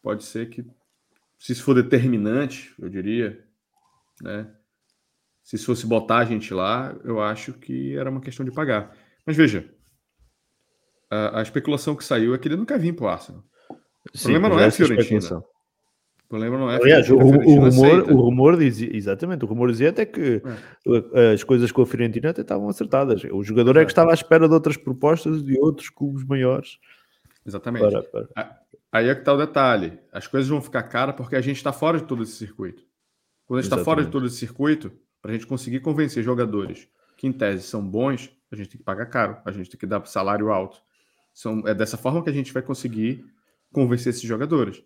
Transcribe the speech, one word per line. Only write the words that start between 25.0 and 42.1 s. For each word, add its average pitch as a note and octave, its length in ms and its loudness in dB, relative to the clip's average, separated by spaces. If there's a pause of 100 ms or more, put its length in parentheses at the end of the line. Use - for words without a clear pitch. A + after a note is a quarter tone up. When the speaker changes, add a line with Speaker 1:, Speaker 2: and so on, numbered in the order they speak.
Speaker 2:
de C3+ 160 0
outros D3 320 0
clubes C#3 340 -8
maiores. C3 540 -2 (680)
Speaker 1:
Exatamente. A2 460 -6
Speaker 2:
Para, G#2+ 100 -2
para. - 340 -10
Speaker 1:
A-, - 240 -10 (320)
aí A#2 180 0
é C#3 40 0
que C3 100 -6
tá C#3+ 80 0
o C#3+ 60 4
detalhe. B2+ 600 0 (120)
As - 140 -14
coisas C3+ 240 -4
vão D3+ 100 -2
ficar C3 240 -8
caras C3+ 320 -4
porque B2+ 200 -10
a C3 60 0
gente C#3 220 -6
tá D3 80 -2
fora D#3+ 280 -2
de D#3+ 60 -10
todo A#2 180 -6
esse A2 100 -12
circuito. F#2+ 500 -14 (640)
Quando B2+ 140 -4
a - 20 -4
gente - 80 -6
tá B2+ 80 -2
fora D#3 240 -2
de C3+ 60 -2
Speaker 2:
Exatamente. - 40 -10
Speaker 1:
todo C3 140 -4
esse A#2+ 120 -8
circuito, D3 540 -4 (300)
pra G#2 120 -10
gente A2+ 140 -10
conseguir B2+ 320 -8
convencer D3 440 -4
jogadores G#2+ 640 -4 (300)
que, - 80 -10
em C3+ 60 -2
tese, G2+ 320 -4
são G#2+ 200 -10
bons, A#2 460 -4 (220)
a - 40 -16
gente G2+ 140 -14
tem - 80 -20
que - 60 -20
pagar G#2 240 -8
caro, A2 360 -4
a G2 80 -10
gente F#2+ 200 -12
tem - 80 -20
que G2 80 -10
dar G2+ 180 -6
salário G#2 460 -2
alto. F#2+ 280 -4 (540)
São, A2 320 -8
é G#2+ 80 0
dessa G#2+ 240 -4
forma D#3 260 -4